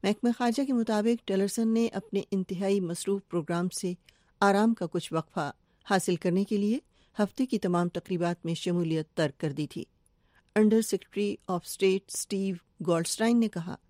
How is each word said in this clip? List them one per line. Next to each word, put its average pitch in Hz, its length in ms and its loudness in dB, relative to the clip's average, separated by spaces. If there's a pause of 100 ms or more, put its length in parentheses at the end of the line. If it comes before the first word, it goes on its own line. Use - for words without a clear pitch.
محکمہ 214 260 0 (100)
خارجہ 240 240 0
کے 269 100 -2
مطابق 226 540 0
ٹیلرسن 202 420 0
نے 226 240 2
اپنے 196 280 -4 (100)
انتہائی 196 500 0
مصروف 185 400 -4 (100)
پروگرام 170 380 -2
سے 180 240 -6 (480)
آرام 202 340 4
کا 175 120 -6
کچھ 165 260 -6
وقفہ 156 380 -4 (400)
حاصل 185 260 2
کرنے 185 280 0
کے 214 120 -2
لیے 208 220 2 (400)
ہفتے 214 280 0
کی 220 120 -2
تمام 175 300 2
تقریبات 175 580 -4
میں 170 80 -2
شمولیت 165 540 -2
ترک 151 320 -2
کر 151 120 -2
دی 147 140 -4
تھی۔ - 180 -10 (680)
انڈر 214 260 6
سیکرٹری 202 560 -4 (120)
آف 175 160 -2
اسٹیٹ 190 440 2
اسٹیو 190 460 -4 (320)
گولڈسٹائن 220 540 2
نے 226 80 2
کہا 175 280 -8 (140)